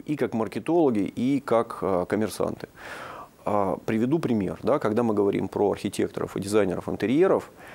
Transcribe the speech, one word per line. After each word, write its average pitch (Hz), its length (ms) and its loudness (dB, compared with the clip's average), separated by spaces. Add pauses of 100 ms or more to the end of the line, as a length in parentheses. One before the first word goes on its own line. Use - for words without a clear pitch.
и 151 100 -2
как 127 180 -2
маркетологи, 120 680 2
и 127 400 0
как, - 400 0
а, 90 240 2
коммерсанты. 95 640 -2 (720)
А, 101 340 0 (100)
приведу 123 320 0
пример. 101 420 0
Да, 127 160 2
когда 110 240 0
мы 113 140 0
говорим 101 320 2
про 101 240 2
архитекторов - 640 -4
и - 20 -2
дизайнеров 98 480 0
интерьеров, 120 640 2 (260)